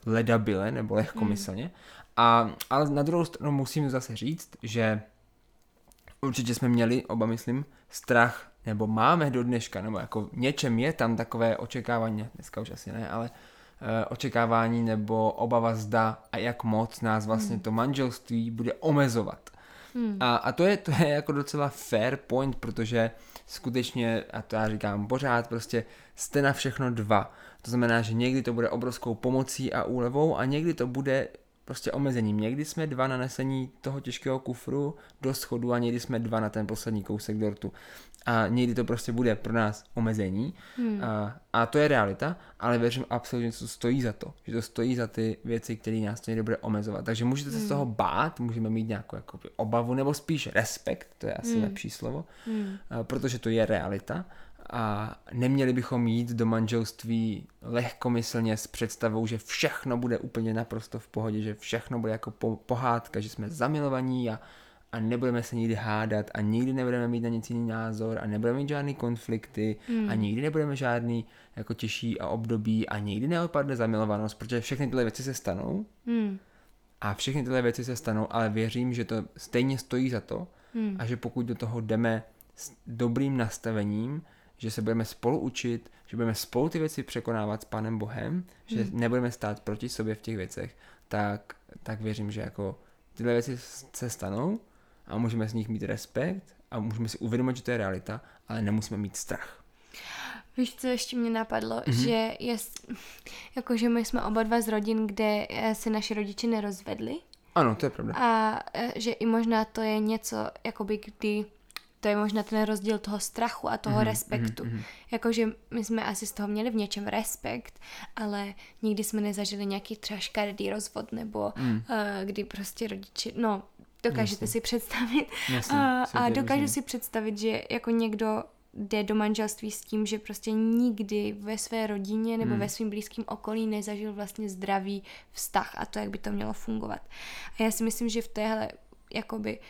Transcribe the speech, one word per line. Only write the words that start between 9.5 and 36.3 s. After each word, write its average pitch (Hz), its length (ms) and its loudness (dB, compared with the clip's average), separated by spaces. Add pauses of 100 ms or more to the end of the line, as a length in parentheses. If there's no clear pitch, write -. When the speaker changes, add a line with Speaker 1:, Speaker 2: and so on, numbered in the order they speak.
Speaker 1:
nebo 107 160 -2
jako - 240 -4
v - 100 -8
něčem 127 460 2
je 143 140 4
tam 117 240 2
takové 117 400 2
očekávání, 113 800 -2
dneska - 260 -10
už - 100 -6
asi - 220 -12
ne, 110 180 -6
ale, 117 200 -4 (500)
eh, 113 240 0
očekávání 117 800 2
nebo 110 500 2
obava, 117 420 2
zda 110 480 2 (100)
a 120 60 -2
jak 117 260 -2
moc 113 360 2
nás 110 260 2
vlastně 110 300 2
Speaker 2:
Hmm. 92 60 -4
Speaker 1:
to 110 100 -2
manželství 120 800 0
bude 117 220 -2
omezovat. 135 800 2 (440)
Speaker 2:
Hmm. 220 260 0
Speaker 1:
A, 120 160 4
a - 160 2
to 170 140 4
je, 196 100 6
to 196 220 -2
je 160 100 6
jako 147 240 0
docela 143 360 0
fair 123 480 0
point, 135 400 0
protože 113 540 0 (360)
skutečně, 120 840 0
a 107 100 -6
to - 140 -4
já 110 120 4
říkám 104 380 0
pořád, 123 420 2
prostě 117 360 -2 (320)
jste - 260 2
na 139 100 6
všechno 131 380 0
dva. 107 420 4 (300)
To - 80 -10
znamená, 117 320 6
že 110 120 -2
někdy 127 280 4
to 120 100 0
bude 117 180 2
obrovskou 120 440 -2
pomocí 131 580 0
a - 120 0
úlevou 127 520 2
a 120 80 2
někdy 156 300 2
to 123 120 0
bude 135 420 0 (360)
prostě - 280 -4
omezením. 117 480 2
Někdy 131 240 0
jsme 156 220 -4
dva 131 200 0
na 131 100 0
nesení 131 540 -2 (100)
toho 139 200 -4
těžkého 131 380 -2
kufru 135 560 -4 (280)
do 131 120 0
schodu 120 380 -2
a 120 60 4
někdy 120 220 2
jsme 117 180 -2
dva 110 220 0